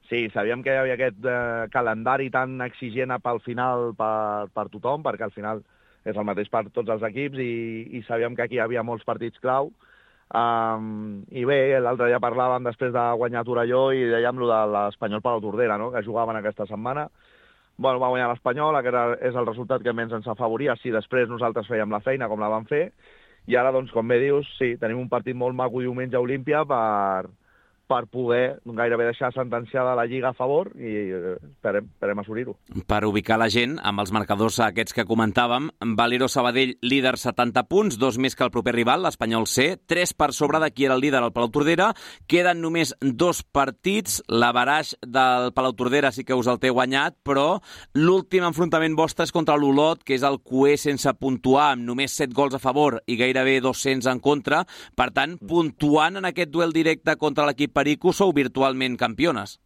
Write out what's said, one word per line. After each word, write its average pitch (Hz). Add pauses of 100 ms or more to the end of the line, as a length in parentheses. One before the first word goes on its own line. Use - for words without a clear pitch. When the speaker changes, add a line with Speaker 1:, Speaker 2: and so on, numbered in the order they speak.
Speaker 1:
Sí, 120
sabíem 117
que 135
hi 135
havia 127
aquest, 113
eh, 117
calendari 123
tan 131
exigent 123
pel 120
final 123
per, 107
per 104
tothom, 127
perquè 113
al -
final 107 (460)
és 98
el 107
mateix 101
per 110
tots 117
els 110
equips 135
i, 120 (460)
i 107
sabíem 117
que 120
aquí 120
hi -
havia 113
molts 117
partits 117
clau. 131 (580)
Am, 110
i 123
bé, 135
l'altre 120
dia 123
parlàvem 123
després 123
de 120 (180)
guanyar 120
Torelló 123 (100)
i 135 (100)
dèiem 120
lo 120
de 110 (100)
l'Espanyol 104
Palau 117
Tordera, 107
no?, 117
que 117
jugaven 113
aquesta 104
setmana. 120 (760)
Bueno, 127
va 127
guanyar 127
l'Espanyol, 139
aquest 123
era, 120 (260)
és 123
el 120
resultat 117
que 120
menys 113
ens 110
afavoria 120
si 117
després 113
nosaltres 117
fèiem 107
la 104
feina 135
com 107
la 104
vam 110
fer. 156 (580)
I 123
ara, 131
doncs, 131
com 113
bé 123
dius, 143
sí, 123
tenim 120
un 117
partit 123
molt 127
maco 127
diumenge 127
a 123
Olímpia 139
per, 101 (540)
per 120
poder 127
gairebé 117
deixar 117
sentenciada 127
la 120
Lliga 127
a -
favor 147
i, 120 (240)
eh, 90
esperem, 101
esperem 101
assolir-ho. 113 (320)
Speaker 2:
Per 104
ubicar 107
la 113
gent, 120
amb 101
els 101
marcadors 104
aquests 104
que 117
comentàvem, 120 (320)
Valero 123
Sabadell, 127
líder, 127
setanta 120
punts, 175
dos 120
més 131
que 131
el 107
proper 120
rival, 120
l'Espanyol 113
C, 156 (100)
tres 175
per 143
sobre 151
de 151
qui 135
era 131
el 127
líder, 135
el 117
Palau 120
Tordera. 165 (340)
Queden 175
només 160
dos 139
partits, 185
l'averaix 123
del 123
Palau 131
Tordera 127
sí 131
que 127
us 117
el 123
té 131
guanyat, 135
però 143 (400)
l'últim 180
enfrontament 160
vostre 160
és -
contra 147
l'Olot, 147
que 135
és 127
el 139
cuer 139
sense 139
puntuar, 135
amb 120
només 127
set 131
gols 139
a -
favor 135
i 113
gairebé 131
dos-cents 131
en 127
contra. 147 (320)
Per 123
tant, 151
puntuant 165
en 180
aquest 170
duel 165
directe 160
contra 147
l'equip 143
perico, 147
sou 196
virtualment 131
campiones. 120